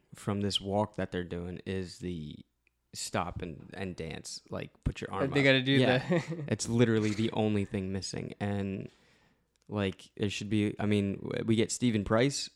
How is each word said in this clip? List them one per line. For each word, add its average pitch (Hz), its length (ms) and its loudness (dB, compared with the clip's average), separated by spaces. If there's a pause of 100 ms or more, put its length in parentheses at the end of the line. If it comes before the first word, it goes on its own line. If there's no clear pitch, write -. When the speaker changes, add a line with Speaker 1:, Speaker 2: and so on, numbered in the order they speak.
(160)
Speaker 1:
from 101 260 -2
this 101 200 0
walk 98 360 0
that 95 140 -4
they're 90 120 -2
doing 90 420 -6
is 92 340 -4
the 82 360 -6 (580)
stop - 500 -4
and, 85 300 -12
and 92 220 -6
dance, 73 540 -10
like, - 220 -8 (120)
put - 180 -2
your - 100 -8
arm 98 200 0
Speaker 2:
They 139 100 2
Speaker 1:
up. 135 40 6
Speaker 2:
gotta 135 160 8
do 131 120 2
Speaker 1:
Yeah. 127 340 6
Speaker 2:
the 170 160 2 (120)
<laughs> 151 120 -8
Speaker 1:
It's 110 200 -2
literally 113 440 4
the 110 200 0
only 107 340 2
thing 95 260 -4
missing. 92 480 -6
And, 101 500 -2 (800)
like, 101 480 -2
there 104 140 0
should 104 180 -6
be, 104 300 2
I 101 80 0
mean, 101 340 2
w-, - 240 -4
we 113 100 4
get 110 160 2
Stephen 110 320 2
Price 120 520 2